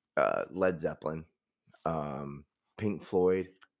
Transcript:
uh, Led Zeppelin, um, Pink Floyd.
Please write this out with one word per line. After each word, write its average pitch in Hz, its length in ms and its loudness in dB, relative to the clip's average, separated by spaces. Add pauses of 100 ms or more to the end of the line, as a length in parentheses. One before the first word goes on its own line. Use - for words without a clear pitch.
(180)
uh, 50 320 2
Led 92 280 0
Zeppelin, 78 460 -4 (600)
um, 71 580 -6 (320)
Pink 104 260 -4
Floyd. 92 460 2 (320)